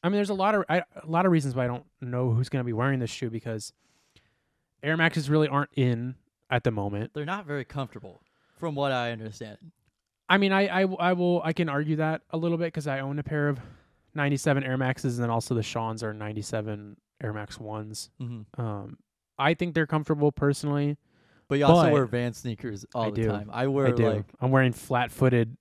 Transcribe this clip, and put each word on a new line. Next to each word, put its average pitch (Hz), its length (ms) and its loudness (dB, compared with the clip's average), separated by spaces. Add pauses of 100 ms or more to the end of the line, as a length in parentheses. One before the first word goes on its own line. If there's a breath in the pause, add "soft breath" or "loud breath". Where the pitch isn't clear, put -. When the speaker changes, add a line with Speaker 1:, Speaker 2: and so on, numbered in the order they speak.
Speaker 1:
I 175 60 2
mean, 202 60 2
there's 202 140 0
a 208 60 -2
lot 196 200 2
of, 196 140 2
I, 165 100 2
a - 280 -10
lot 165 180 2
of 185 60 6
reasons 139 240 2
why 127 100 0
I - 20 0
don't 120 180 -6 (160)
know 123 300 0
who's 123 180 2
gonna 131 140 -2
be 120 100 -2
wearing 131 260 0
this 117 100 -2
shoe, 120 200 -6
because 110 440 -8 (1080)
Air 160 140 -2
Maxes 160 320 2
really 151 180 4
aren't 139 280 -2
in 123 400 0 (340)
at 127 140 0
the 120 80 2
moment. 101 420 -4
Speaker 2:
They're 147 120 -6
not 190 200 -8
very 143 200 -6
comfortable, 107 560 -12 (380)
from 160 160 -6
what 139 160 0
I 120 200 0
understand. 110 460 -12 (720)
Speaker 1:
I 185 80 6
mean, 196 140 4
I, 196 160 2 (160)
I, - 20 4 (140)
I 180 140 4
will, 175 300 2
I 160 100 0
can 170 160 0
argue 151 280 0
that 156 240 -2 (100)
a 165 60 -4
little 170 200 0
bit 165 160 -4
'cause 147 140 -6
I 135 120 -2
own 139 180 -6
a 147 60 -6
pair 147 240 0
of 135 120 0 (540 loud breath)
ninety-seven 143 500 2
Air 131 140 -2
Maxes, 127 400 0
and 120 60 -2
then 117 60 0
also 117 260 0
the 110 80 2
Sean's 113 400 -4
are 107 100 -4
ninety-seven 107 840 -6 (260)
Air 110 100 -4
Max 107 260 -10
ones. 107 500 -10 (120)
Speaker 2:
Mm-hmm. 117 400 -12
Speaker 1:
Um, 107 360 -6 (420)
I 147 140 2
think 170 200 -4
they're 156 140 0
comfortable 147 440 2
personally. 143 680 0 (500 soft breath)
Speaker 2:
But 139 120 0
you 143 60 4
also 165 180 8
Speaker 1:
But 147 100 6
Speaker 2:
wear 139 120 4
Vans 120 340 -2
sneakers 110 540 -8
all 117 100 -2
Speaker 1:
I 110 80 0
Speaker 2:
the 104 100 -6
Speaker 1:
do. 110 80 2
Speaker 2:
time. 104 240 -4
I 120 140 -2
wear, 139 200 2
Speaker 1:
I 123 40 4
do. 117 180 4
Speaker 2:
like, 107 160 0 (160)
Speaker 1:
I'm 127 100 2
wearing 131 220 6
flat-footed 120 880 2